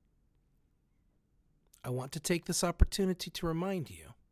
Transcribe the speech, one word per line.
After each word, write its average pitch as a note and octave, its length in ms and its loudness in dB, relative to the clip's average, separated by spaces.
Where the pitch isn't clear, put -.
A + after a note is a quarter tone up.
I C3 60 -6
want B2+ 220 -4
to D#3 80 -8
take E3+ 260 0
this - 180 0
opportunity F#3 640 4
to - 160 -6
remind E3+ 440 -2
you - 240 -18